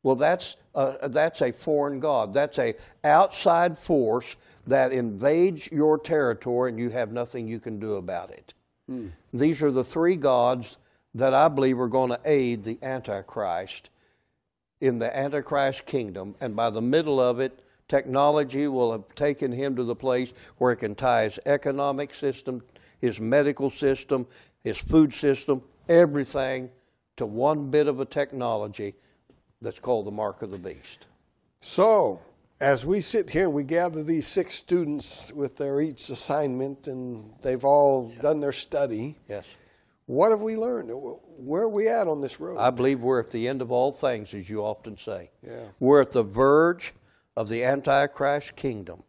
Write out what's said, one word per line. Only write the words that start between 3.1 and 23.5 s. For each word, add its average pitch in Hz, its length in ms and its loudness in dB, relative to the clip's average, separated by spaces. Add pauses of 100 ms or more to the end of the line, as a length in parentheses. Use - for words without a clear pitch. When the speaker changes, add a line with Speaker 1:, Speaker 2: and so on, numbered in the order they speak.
Speaker 1:
force 123 580 0 (300)
that 131 260 4
invades 139 800 0
your 156 280 4
territory, 127 720 0
and 113 80 -10
you 120 100 -4
have 110 220 -4
nothing 120 360 -8
you 113 120 -8
can 107 200 -10
do 107 160 -4
about 90 360 -8
it. - 220 -20 (340)
Speaker 2:
Hmm. 120 220 -10 (220)
Speaker 1:
These 143 300 2
are 147 100 2
the 127 120 0
three 170 320 0
gods 123 640 0 (360)
that 131 200 2
I 147 160 6
believe 131 300 2
are 123 80 -2
gonna 123 380 0
aid 127 380 2
the 113 180 -8
Antichrist 101 1080 -6 (920)
in 123 180 2
the 117 180 -2
Antichrist 139 680 -2
kingdom, 101 560 -6
and 120 160 -6
by 117 120 2
the 110 120 -4
middle 143 400 2
of 123 180 2
it, 131 220 -4 (260)
technology 139 800 2
will 123 240 0
have 107 120 -6 (120)
taken 143 360 -2
him 131 260 -4
to 127 60 -2
the 117 120 -2
place 127 380 -2 (240)
where 123 160 2
it 117 40 -2
can 104 180 -6
tie 120 280 2
his 107 220 -4
economic 139 680 -2
system, 131 480 -6 (380)
his 107 220 -2
medical 139 480 2